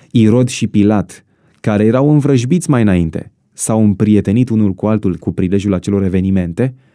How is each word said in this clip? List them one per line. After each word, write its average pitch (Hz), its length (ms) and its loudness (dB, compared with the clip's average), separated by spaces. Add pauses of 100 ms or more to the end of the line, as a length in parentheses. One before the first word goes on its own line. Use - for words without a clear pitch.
(100)
Irod 120 380 2
și 120 180 -6
Pilat, 104 580 0 (360)
care 107 240 0
erau 127 280 2
învrăjbiți 139 580 0
mai 123 120 2
înainte, 87 500 -2 (200)
s-au 110 320 -2
împrietenit 104 640 0
unul 107 240 0
cu 95 140 -6
altul 104 300 -2
cu 87 160 -6
prilejul 95 420 -2
acelor 98 280 -2
evenimente? 95 720 -2 (200)